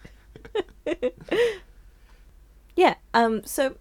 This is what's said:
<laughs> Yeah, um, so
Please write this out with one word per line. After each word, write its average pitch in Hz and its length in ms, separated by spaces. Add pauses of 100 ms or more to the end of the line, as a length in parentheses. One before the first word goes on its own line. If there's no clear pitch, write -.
(840)
<laughs> - 320 (1600)
Yeah, 349 200 (180)
um, 220 300
so 269 380